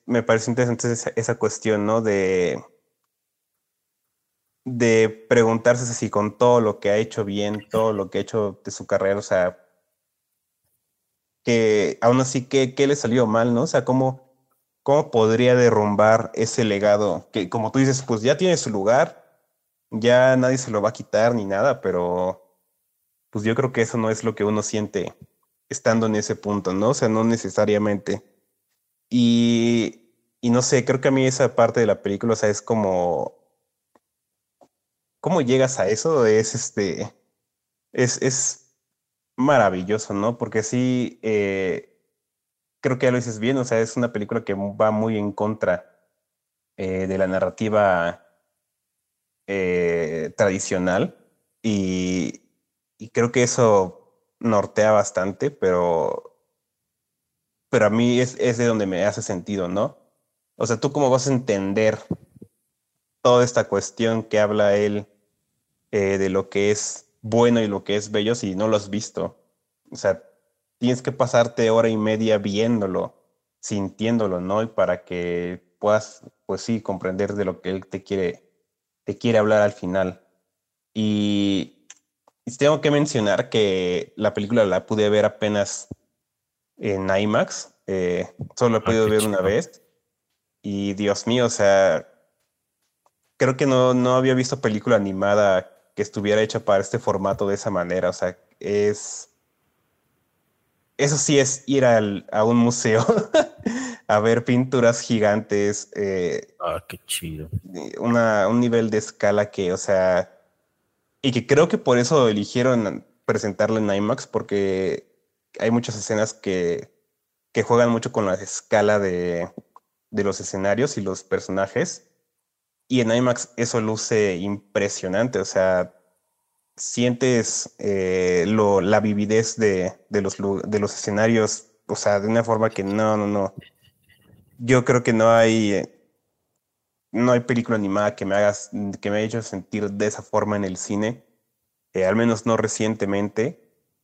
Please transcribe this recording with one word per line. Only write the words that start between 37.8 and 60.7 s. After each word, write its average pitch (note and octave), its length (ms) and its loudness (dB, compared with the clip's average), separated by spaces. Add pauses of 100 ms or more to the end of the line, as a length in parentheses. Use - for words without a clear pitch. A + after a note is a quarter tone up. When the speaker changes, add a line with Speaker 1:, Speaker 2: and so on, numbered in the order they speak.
Speaker 1:
es, B2+ 280 0
es - 540 -4 (640)
maravilloso, G#2+ 760 2
¿no? G#2+ 240 -2
Porque A2 260 -4
sí, B2 600 -4
eh, G2 720 -4 (840)
creo C3 180 -2
que C3 80 0
ya B2 40 2
lo B2 60 0
dices A2+ 220 -6
bien, B2+ 180 0
o B2 80 -2
sea, A2+ 160 0
es A2+ 160 -4
una A#2+ 160 -2
película A2 320 -6
que G2+ 80 -4
va G2+ 380 -2
muy A2 260 -2
en G#2 140 -4
contra, G#2 680 -4 (800)
eh, F#2+ 300 -4
de F#2+ 100 -4
la F#2+ 100 0
narrativa, F#2 960 0 (1200)
eh, F2 920 -2
tradicional, G2 800 -2 (440)
y, F#2 840 -4 (540)
y A2 120 -16
creo A#2+ 220 0
que B2 120 2
eso G#2 540 2 (420)
nortea G#2+ 520 2
bastante, G2+ 600 0
pero, F2 880 -2 (1300)
pero G#2+ 160 4
a G#2 40 6
mí A#2+ 300 2
es, B2+ 200 -2
es A#2 180 0
de A#2+ 80 0
donde A2 200 0
me F#2 200 -2
hace G#2 160 -2
sentido, F#2+ 460 -6
¿no? G#2 300 -4 (580)
O - 120 -4
sea, A#2 120 -2